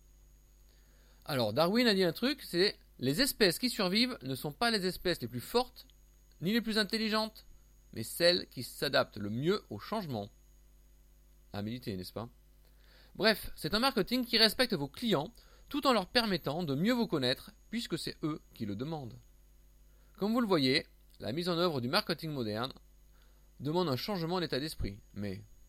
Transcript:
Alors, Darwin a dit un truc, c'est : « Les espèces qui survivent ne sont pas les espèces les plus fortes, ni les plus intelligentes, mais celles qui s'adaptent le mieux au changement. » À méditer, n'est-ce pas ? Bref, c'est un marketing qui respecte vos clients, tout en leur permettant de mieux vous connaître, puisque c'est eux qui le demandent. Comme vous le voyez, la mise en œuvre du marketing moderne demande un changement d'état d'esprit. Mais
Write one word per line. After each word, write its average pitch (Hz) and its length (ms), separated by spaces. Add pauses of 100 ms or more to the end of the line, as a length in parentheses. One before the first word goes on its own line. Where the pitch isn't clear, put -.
(1300)
Alors, 120 280
Darwin 190 340
a 214 60
dit 190 100
un 170 100
truc, 277 280
c'est : « 180 360 (220)
Les 139 220
espèces 226 380
qui 247 100
survivent 220 540
ne 135 120
sont 147 160
pas 233 200
les 196 140
espèces 175 360
les 123 60
plus 120 120
fortes, - 480 (540)
ni 175 100
les 226 100
plus 220 180
intelligentes, 220 680 (480)
mais 113 100
celles 175 440
qui 127 160
s'adaptent 135 540
le 101 120
mieux 147 400
au 104 100
changement. » 139 500 (1200)
À 101 80
méditer, 113 340
n'est-ce 92 160
pas ? 117 160 (880)
Bref, - 400
c'est 160 200
un 220 40
marketing 247 460
qui 233 120
respecte 220 360
vos 143 140
clients, 185 440 (380)
tout 285 180
en 262 60
leur 196 140
permettant 185 560
de 139 120
mieux 196 180
vous 233 140
connaître, 131 440 (180)
puisque 220 280
c'est - 260
eux 156 180 (120)
qui 113 120
le 101 100
demandent. 131 420 (1000)
Comme 208 160
vous 247 80
le 233 60
voyez, 147 380 (340)
la 98 120
mise 170 180
en 170 80
œuvre 165 240
du 120 60
marketing 160 440
moderne 120 420 (840)
demande 160 280
un 135 80
changement 175 440
d'état 143 200
d'esprit. 117 380 (160)
Mais 101 300 (260)